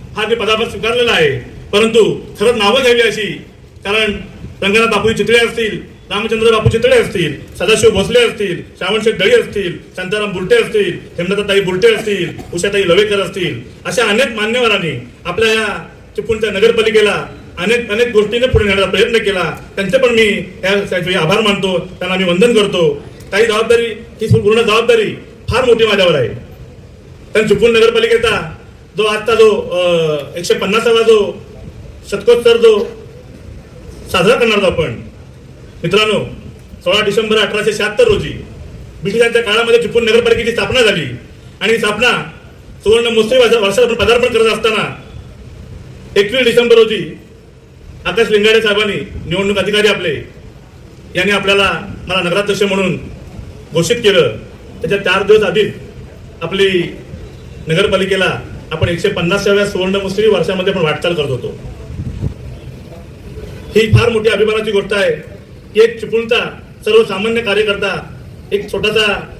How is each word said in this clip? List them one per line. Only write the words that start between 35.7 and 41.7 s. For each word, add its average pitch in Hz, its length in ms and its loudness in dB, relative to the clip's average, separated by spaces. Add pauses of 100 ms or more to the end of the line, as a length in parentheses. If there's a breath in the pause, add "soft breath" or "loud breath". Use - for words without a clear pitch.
मित्रांनो, 196 420 0 (580)
सोळा 202 220 0
डिसेंबर 214 320 0
अठराशे 208 360 -2
शहात्तर 208 300 0
रोजी 175 260 2 (720)
ब्रिटिशांच्या 226 420 0
काळामध्ये 226 380 2
चिपळूण 226 280 0
नगरपालिकेची 226 420 2
स्थापना 220 300 0
झाली 180 240 2 (560)
आणि 202 100 0